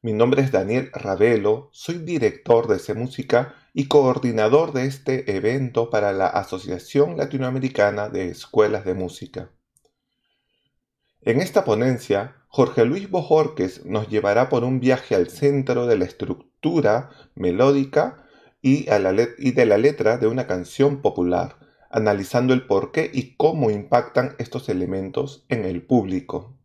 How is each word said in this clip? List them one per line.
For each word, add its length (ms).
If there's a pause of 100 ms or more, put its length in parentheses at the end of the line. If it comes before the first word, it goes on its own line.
Mi 100
nombre 280
es 120
Daniel 400
Ravelo, 800
soy 260
director 680
de 100
C 160
Música 640 (160)
y 160
coordinador 840
de 140
este 500
evento 540
para 220
la 160
Asociación 880
Latinoamericana 920
de 200
Escuelas 560
de 100
Música. 560 (1700)
En 180
esta 240
ponencia, 720 (100)
Jorge 380
Luis 260
Bojorques 760
nos 240
llevará 400
por 140
un 160
viaje 380
al 120
centro 600
de 100
la 60
estructura 1040 (240)
melódica 920 (380)
y 280
a 100
la 100
let-, 280
y 120
de 160
la 100
letra 420
de 100
una 180
canción 560
popular, 560 (320)
analizando 640
el 120
porqué 480
y 220
cómo 340
impactan 720
estos 280
elementos 800
en 160
el 160
público. 840